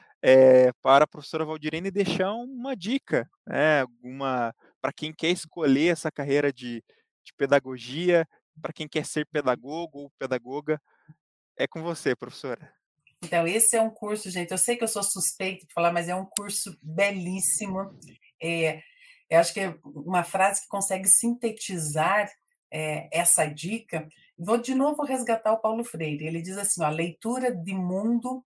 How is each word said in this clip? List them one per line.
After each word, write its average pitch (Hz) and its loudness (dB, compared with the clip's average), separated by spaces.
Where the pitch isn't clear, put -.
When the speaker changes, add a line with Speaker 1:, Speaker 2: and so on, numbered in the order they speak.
Speaker 1:
é, 131 10
para 139 8
a - -20
professora 156 -6
Valdirene 156 -6
deixar 190 0
uma 254 -8
dica, 175 -2
né, 147 2
alguma, 127 -4
pra 135 -4
quem 156 -8
quer 160 -2
escolher 165 2
essa 160 -4
carreira 143 0
de, 120 -10
de - -20
pedagogia, 139 2
pra - -8
quem 151 -10
quer 147 -4
ser 151 -4
pedagogo 143 -4
ou 143 -16
pedagoga. 135 -4
É 139 -2
com 165 -10
você, 156 -2
professora. - -12
Speaker 2:
Então, 165 0
esse 220 2
é 226 4
um 220 2
curso, 208 -8
gente, 175 -6
eu 185 -4
sei 240 0
que 240 -4
eu 180 -2
sou 190 -4
suspeita - -4
de - -20
falar, 170 2
mas 170 -2
é 175 -4
um 190 -6
curso 202 -6
belíssimo. 190 -4
É, 165 -2
eu 165 6
acho 165 2
que 208 -6
é 185 -4
uma 165 -2
frase 190 2
que - -18
consegue 190 -2
sintetizar, 190 0
é, 151 -6
essa 170 4
dica. 156 -8
Vou 202 0
de 247 -4
novo 294 0
resgatar 233 -2
o 220 0
Paulo 226 -2
Freire. 151 -6
Ele 165 -6
diz 185 -10
assim: 190 -2
ó: 156 0
"A 151 2
leitura 220 -4
de 180 -8
mundo 226 -2